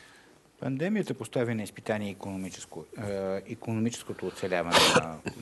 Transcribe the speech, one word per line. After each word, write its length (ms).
Пандемията 540
постави 400
на 80
изпитание 480
икономическо, 760
е, 400
икономическото 800
оцеляване 500
на 200